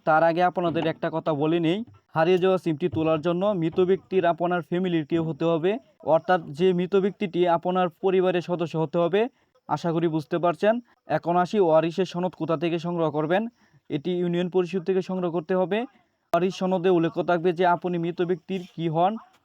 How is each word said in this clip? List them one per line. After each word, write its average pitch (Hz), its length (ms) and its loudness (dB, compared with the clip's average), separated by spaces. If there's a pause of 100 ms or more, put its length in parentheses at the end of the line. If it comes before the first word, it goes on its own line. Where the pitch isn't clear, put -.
তার 160 200 4
আগে 165 180 2
আপনাদের 170 440 0
একটা 160 240 -4
কথা 160 240 -4
বলে 156 260 0
নেই। 165 180 0 (360)
হারিয়ে 170 280 2
যাওয়া 185 160 2
সিমটি 165 300 -4
তোলার 160 340 0
জন্য 175 200 -2 (180)
মৃত 165 180 -2 (100)
ব্যক্তির 185 380 0
আপনার 175 400 0
ফ্যামিলির 175 400 0
কেউ 165 180 0
হতে 160 200 -4
হবে, 170 280 2 (340)
অর্থাৎ 165 340 2 (120)
যে 165 160 2 (100)
মৃত 180 180 -2
ব্যক্তিটি 185 520 -2
আপনার 180 380 0 (140)
পরিবারের 185 480 2
সদস্য 170 300 -4
হতে 160 200 -2
হবে। 170 220 2 (480)
আশা 151 240 -2
করি 165 160 0
বুঝতে 156 300 -4
পারছেন। 175 360 0 (420)
এখন 165 200 -2
আসি 180 240 0
ওয়ারিশের 165 500 2
সনদ 175 280 -4
কোথা 160 180 -2
থেকে 165 220 -2
সংগ্রহ 170 320 -2
করবেন। 156 320 0 (480)
এটি 147 200 -4 (100)
ইউনিয়ন 175 300 0
পরিষদ 180 340 0
থেকে 190 180 0
সংগ্রহ 185 280 -4
করতে 175 260 -4
হবে। 185 220 0 (540)
ওয়ারিশ 175 240 0
সনদে 185 340 0
উল্লেখ 170 220 2 (140)
থাকবে 175 260 0
যে 170 140 0
আপনি 175 320 0
মৃত 170 260 -4
ব্যক্তির 180 460 -4
কী 165 180 -6
হন, 170 240 0 (320)